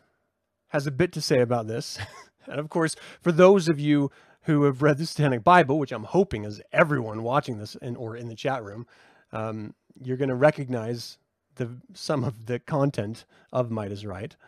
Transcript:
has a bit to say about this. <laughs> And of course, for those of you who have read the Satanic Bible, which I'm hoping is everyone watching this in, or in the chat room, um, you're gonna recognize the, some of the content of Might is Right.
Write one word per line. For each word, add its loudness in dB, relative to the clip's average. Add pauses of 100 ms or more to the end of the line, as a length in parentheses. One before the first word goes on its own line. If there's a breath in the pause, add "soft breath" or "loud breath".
(680 soft breath)
has -4
a -4
bit 0
to -8
say 2
about 0
this. -8
<laughs> -10 (400 loud breath)
And -8
of -8
course, 0 (280 loud breath)
for 2
those 8
of 0
you 2 (300 soft breath)
who 2
have 2
read 4
the -4
Satanic 0
Bible, 6
which -4
I'm -8
hoping 0
is -12 (100)
everyone 0
watching -2
this -12
in, -8
or -10
in -12
the -14
chat -6
room, -14 (460 soft breath)
um, -8 (260)
you're -6
gonna -2
recognize -2 (380)
the, -6 (240)
some -4
of -6
the -4
content -2 (280 soft breath)
of -2
Might -6
is -10
Right. -12 (120)